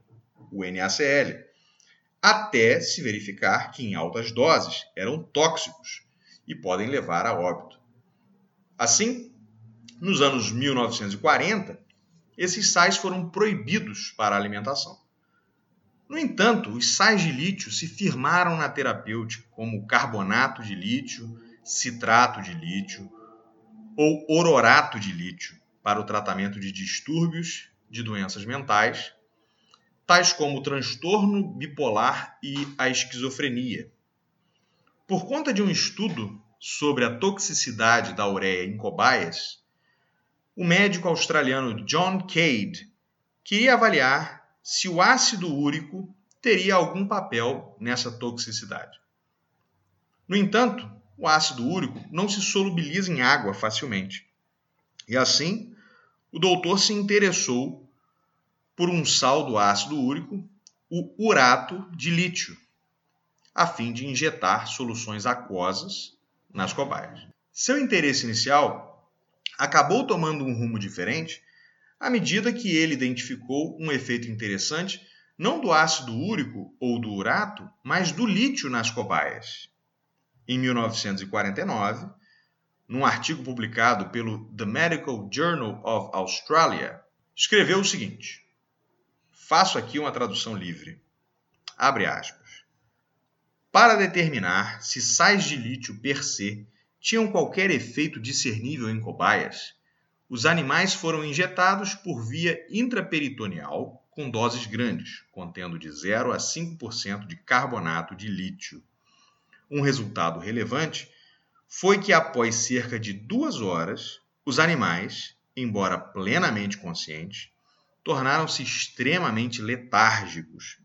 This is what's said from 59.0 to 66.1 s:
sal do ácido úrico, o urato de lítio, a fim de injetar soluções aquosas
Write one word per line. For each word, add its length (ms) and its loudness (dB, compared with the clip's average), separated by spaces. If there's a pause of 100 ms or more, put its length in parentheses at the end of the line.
sal 400 4
do 100 -2
ácido 420 2
úrico, 480 -2 (440)
o 380 -2
urato 680 6
de 140 -2
lítio, 460 -2 (1000)
a 120 4
fim 260 -4
de 140 -8
injetar 600 0
soluções 580 -6
aquosas 880 -4 (380)